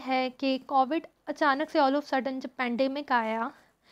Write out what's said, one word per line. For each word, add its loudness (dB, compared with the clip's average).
है 0
कि -2
कोविड 0
अचानक 0
से 0
all 4
of -8
sudden -2
जब -10
पैंडेमिक -2
आया 0